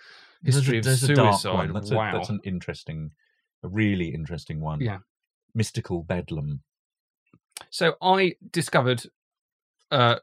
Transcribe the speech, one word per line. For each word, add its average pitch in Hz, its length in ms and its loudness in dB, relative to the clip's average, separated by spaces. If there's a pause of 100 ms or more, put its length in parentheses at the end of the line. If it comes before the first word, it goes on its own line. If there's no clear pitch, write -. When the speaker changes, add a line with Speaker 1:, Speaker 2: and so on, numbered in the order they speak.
(420)
Speaker 1:
History 131 380 2
Speaker 2:
There's 127 220 2
a, - 20 2
Speaker 1:
of 131 40 2
Speaker 2:
there's - 20 4
a 147 40 4
dark 107 260 6
Speaker 1:
suicide. 95 140 -2
Speaker 2:
one. 82 180 -2
That's 101 200 -6
a, 107 40 2
Speaker 1:
Wow. 107 180 0
Speaker 2:
that's 90 160 -4
an 101 140 -4
interesting, 80 680 -8 (500)
a 92 60 -8
really 95 440 0
interesting 78 480 -8
one. 78 200 -4
Speaker 1:
Yeah. 104 180 -4 (560)
Speaker 2:
Mystical 104 480 -2
bedlam. 76 600 -4 (1080)
Speaker 1:
So 165 320 0
I 185 320 4 (160)
discovered, 127 540 0 (880)
uh, 120 300 6